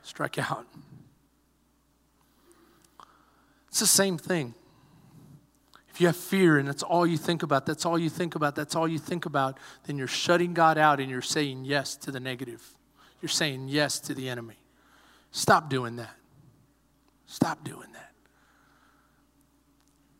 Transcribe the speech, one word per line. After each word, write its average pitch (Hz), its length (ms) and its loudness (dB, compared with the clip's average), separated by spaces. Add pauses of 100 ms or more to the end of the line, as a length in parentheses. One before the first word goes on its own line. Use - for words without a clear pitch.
Strike - 340 -6
out. - 300 -4 (3000)
It's - 120 -2
the 214 80 2
same 196 300 4
thing. 147 360 -2 (1400)
If - 120 -4
you 175 60 6
have 165 100 2
fear 175 400 6
and 139 100 2
that's 139 160 -6
all 170 240 2
you 165 100 2
think 165 240 -2
about, 143 240 0
that's 156 200 -4
all 170 120 2
you 165 120 0
think 165 260 -6
about, 147 180 0
that's 151 220 -6
all 160 120 2
you 160 120 -2
think 170 260 -6
about, 139 320 -2 (280)
then 143 120 -6
you're 131 100 -4
shutting 175 460 2
God 160 240 6
out 151 220 6
and 135 100 -4
you're 127 120 -6
saying 131 440 -4
yes 139 320 -2
to - 140 -10
the 135 80 -6
negative. 127 560 -10 (460)
You're - 80 -8
saying 135 400 -2
yes 147 320 0
to 143 120 -8
the 131 160 -8
enemy. 117 280 -10 (760)
Stop 160 380 4
doing 123 260 -2
that. 117 200 -14 (1080)
Stop - 380 -2
doing - 300 -16
that. - 180 -20 (2000)